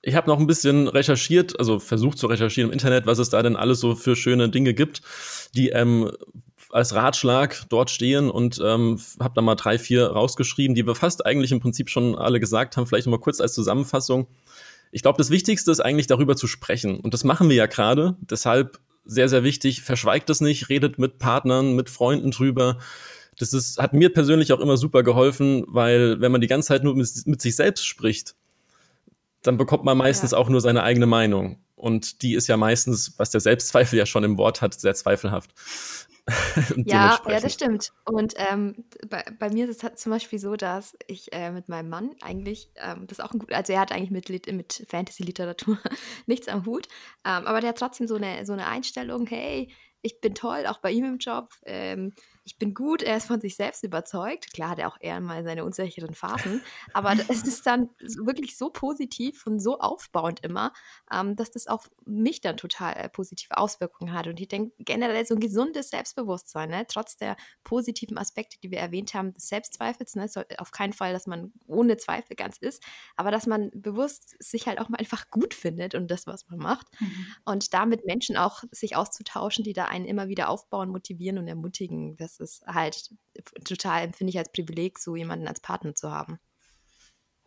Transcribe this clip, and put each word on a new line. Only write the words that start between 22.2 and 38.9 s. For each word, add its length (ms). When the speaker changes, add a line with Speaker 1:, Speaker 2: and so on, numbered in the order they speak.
Speaker 1:
drüber. 460
Das 160
ist, 260
hat 140
mir 200
persönlich 400
auch 60
immer 180
super 260
geholfen, 640
weil 540
wenn 100
man 100
die 60
ganze 220
Zeit 140
nur 120
mit, 140
mit 160
sich 140
selbst 300
spricht, 500
dann 160
bekommt 280
man 120
meistens 340
Speaker 2:
Ja. 60
Speaker 1:
auch 120
nur 120
seine 220
eigene 220
Meinung. 540
Und 480
die 100
ist 140
ja 100
meistens, 600
was 120
der 100
Selbstzweifel 580
ja 80
schon 180
im 140
Wort 240
hat, 180
sehr 160
zweifelhaft. 560
<laughs> 480
Und 160
Speaker 2:
Ja, 360
ja, 120
Speaker 1:
dementsprechend 0
Speaker 2:
das 140
stimmt. 400
Und, 320
ähm, 480